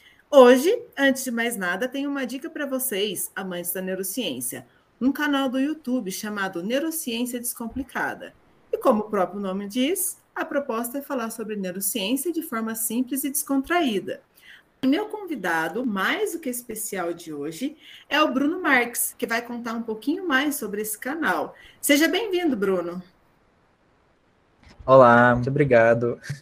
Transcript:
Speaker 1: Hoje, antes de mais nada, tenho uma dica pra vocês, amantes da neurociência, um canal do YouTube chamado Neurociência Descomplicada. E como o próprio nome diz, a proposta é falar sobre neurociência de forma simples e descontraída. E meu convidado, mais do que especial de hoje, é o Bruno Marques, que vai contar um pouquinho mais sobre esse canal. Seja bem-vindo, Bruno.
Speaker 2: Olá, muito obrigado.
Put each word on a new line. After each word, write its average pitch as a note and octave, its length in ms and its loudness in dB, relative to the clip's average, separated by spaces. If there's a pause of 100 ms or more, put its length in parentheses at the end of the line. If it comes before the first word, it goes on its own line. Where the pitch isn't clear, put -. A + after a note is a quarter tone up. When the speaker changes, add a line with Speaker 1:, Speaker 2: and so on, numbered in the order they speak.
(280)
Speaker 1:
Hoje, C4+ 480 10 (220)
antes C4+ 260 2
de B3+ 60 -6
mais A#3 260 -2
nada, F#3+ 320 -4
tenho C#4 220 -4
uma C#4 160 -4
dica C#4 240 -8
pra D4+ 160 -8
vocês, A3 720 -4
amantes F3+ 380 -8
da F#3 100 -6
neurociência, F#3 840 -6 (340)
um B3+ 120 2
canal C#4 360 0
do C4 120 -2
YouTube B3+ 520 -4
chamado F#3+ 520 -6
Neurociência B3 760 -4
Descomplicada. A#3 960 -8 (380)
E - 80 -4
como A3+ 220 4
o - 80 -6
próprio G3+ 300 -2
nome G3 280 -4
diz, C4 500 -2 (180)
a F4+ 80 -4
proposta C4 540 -4
é C#4 40 -6
falar B3 280 -6
sobre A3 260 -8
neurociência G3 760 -4
de D#4+ 100 -4
forma A3+ 320 -4
simples B3 500 -4
e D4 60 -4
descontraída. C#4 920 -2 (600)
E C4 60 0
meu E4+ 180 2
convidado, A3+ 800 -4
mais B3+ 480 0
do E4 60 -6
que C4 100 -8
especial G3+ 640 -6
de E3+ 180 -14
hoje, E3 460 -8 (320)
é D4 100 2
o D4+ 140 4
Bruno D4+ 260 0
Marques, B3+ 560 0
que B3 120 -6
vai A3+ 160 -2
contar A#3 300 -8
um A#3 100 -6
pouquinho D4+ 440 -4
mais C#4 280 2
sobre G3+ 260 -6
esse G#3 160 -6
canal. B3 580 -4 (240)
Seja D4 280 4
bem-vindo, F4 500 0
Bruno. F#3 440 -2 (1800)
Speaker 2:
Olá, B2 520 10
muito B2 160 -2
obrigado. A#2+ 680 4 (220)